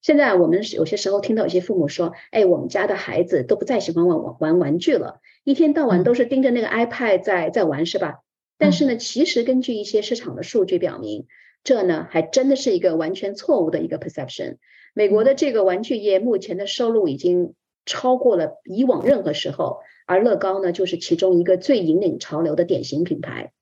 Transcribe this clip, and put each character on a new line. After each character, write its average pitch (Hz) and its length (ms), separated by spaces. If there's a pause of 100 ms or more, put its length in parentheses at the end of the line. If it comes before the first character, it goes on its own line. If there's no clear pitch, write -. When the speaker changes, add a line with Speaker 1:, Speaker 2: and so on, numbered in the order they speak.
Speaker 1:
现 302 160
在 269 180
我 175 120
们 170 140 (140)
有 160 120
些 214 100
时 202 140
候 202 100
听 220 160
到 220 60
有 - 80
些 180 100
父 190 180
母 147 100
说 170 260 (180)
：“哎， 208 140
我 175 100
们 - 120
家 196 180
的 196 100
孩 - 260
子 170 200
都 - 140
不 - 100
再 240 140
喜 165 120
欢 170 160
玩， 165 140
玩， - 160
玩 160 200
玩 156 200
具 285 160
了， - 260 (240)
一 277 80
天 294 220
到 311 120
晚 185 160
都 240 120
是 247 100
盯 262 180
着 262 80
那 240 120
个 214 40
iPad 226 560
在， 180 260
Speaker 2:
嗯。 - 40
Speaker 1:
在 214 120
玩， 156 220
是 190 120
吧？” 160 180 (420)
但 294 140
是 285 140
呢， 247 80
Speaker 2:
嗯。 220 40
Speaker 1:
其 247 260
实 247 200
根 254 160
据 247 140
一 208 100
些 208 180
市 226 140
场 - 180
的 - 80
数 - 220
据 180 140
表 170 200
明， 107 280 (360)
这 226 200
呢 170 280
还 165 120
真 262 260
的 277 80
是 247 180
一 180 40
个 175 180
完 165 180
全 202 200
错 262 260
误 160 100
的 165 100
一 170 80
个 - 100
perception。 - 580 (380)
美 214 140
国 208 160
的 269 100
这 269 180
个 214 120
玩 190 180
具 240 140
业 202 220
目 220 200
前 180 180
的 202 100
收 233 240
入 214 180
已 139 80
经 180 380 (300)
超 - 320
过 247 200
了 160 280
以 208 200
往 - 200
任 247 200
何 151 80
时 - 180
候， - 280 (280)
而 190 160
乐 226 140
高 196 260
呢 180 80
就 180 160
是 180 120
其 - 180
中 185 240
一 - 20
个 180 140
最 220 240
引 165 200
领 190 200
潮 151 200
流 156 140
的 170 100
典 175 200
型 151 180
品 170 180
牌。 - 300 (120)